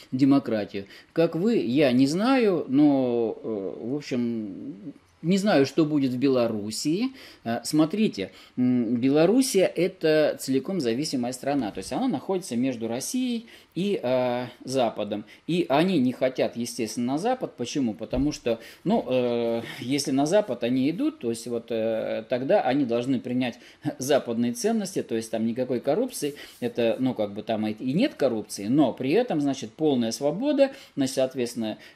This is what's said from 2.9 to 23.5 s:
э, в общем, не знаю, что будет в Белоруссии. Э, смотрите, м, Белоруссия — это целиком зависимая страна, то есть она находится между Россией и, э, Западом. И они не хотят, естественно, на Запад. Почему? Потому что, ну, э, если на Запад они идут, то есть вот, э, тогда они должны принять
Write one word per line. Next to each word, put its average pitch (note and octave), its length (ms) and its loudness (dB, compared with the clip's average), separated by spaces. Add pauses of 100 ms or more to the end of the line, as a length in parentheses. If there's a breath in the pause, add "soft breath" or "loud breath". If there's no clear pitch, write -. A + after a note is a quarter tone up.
э, G2+ 460 -6
в B2+ 80 -4
общем, A#2+ 1000 -6 (300)
не F#3+ 140 2
знаю, F#3 280 4
что D#3+ 180 2
будет C#3+ 280 0
в B2+ 60 -4
Белоруссии. B2 920 0 (340 loud breath)
Э, A#2 200 -2
смотрите, D#3 680 2 (260 loud breath)
м, B2 400 2
Белоруссия — E3+ 680 4 (120)
это D#3 600 2
целиком C#3 420 -2
зависимая B2 520 -2
страна, C3+ 380 -2
то - 80 -10
есть F#2+ 140 -8
она C4 160 0
находится F3+ 480 -2
между A#2 320 -2
Россией A#3 580 -4 (280 loud breath)
и, F#3+ 280 -2
э, B2 440 0 (180)
Западом. G#2+ 600 -2 (220 loud breath)
И E3+ 220 0
они D#3+ 300 2
не B2+ 140 2
хотят, A#2+ 440 -2
естественно, A#2+ 580 -4
на D3+ 40 -2
Запад. G#3+ 380 -4
Почему? A#2+ 380 -2
Потому B2+ 380 -2
что, - 280 -4 (240 loud breath)
ну, F#3+ 240 0
э, A#2+ 540 0 (180 loud breath)
если C#3 300 -2
на C#3 160 2
Запад E3+ 360 0
они C3 280 2
идут, C#4+ 300 -4
то A#2 100 -4
есть A2+ 160 -6
вот, A#2 240 -6
э, A2 580 -2
тогда C#3 320 2
они C3+ 240 2
должны A#2+ 340 0
принять B2 400 -4 (400 loud breath)